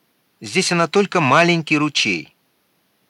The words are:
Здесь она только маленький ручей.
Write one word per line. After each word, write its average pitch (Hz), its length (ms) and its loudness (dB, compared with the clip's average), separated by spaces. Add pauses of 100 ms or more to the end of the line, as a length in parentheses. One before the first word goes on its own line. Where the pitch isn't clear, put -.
(400)
Здесь 123 320 -4
она 170 160 0
только 185 340 0
маленький 156 560 2
ручей. 107 580 -4 (760)